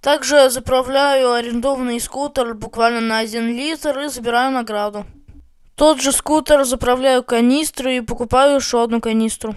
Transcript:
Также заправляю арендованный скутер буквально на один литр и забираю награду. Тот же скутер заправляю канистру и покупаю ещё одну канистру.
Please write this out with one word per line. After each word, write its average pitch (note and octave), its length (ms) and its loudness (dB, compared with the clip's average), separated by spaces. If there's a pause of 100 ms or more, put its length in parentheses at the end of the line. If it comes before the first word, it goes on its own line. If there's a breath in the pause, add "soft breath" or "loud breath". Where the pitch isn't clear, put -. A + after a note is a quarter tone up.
Также C#4+ 480 4
заправляю C4 840 0
арендованный A#3+ 680 -2
скутер C4 540 -4
буквально A3+ 460 -2
на A3+ 180 -2
один A3+ 300 -4
литр C#4+ 500 -4
и D4 100 -6
забираю B3 420 -2
награду. G#3 540 -4 (720)
Тот D4+ 260 4
же C#4 100 0
скутер D4 540 2
заправляю B3+ 580 0
канистру B3+ 680 0
и B3+ 100 0
покупаю B3+ 560 2
ещё A#3+ 240 0
одну A#3 200 0
канистру. A3 560 -2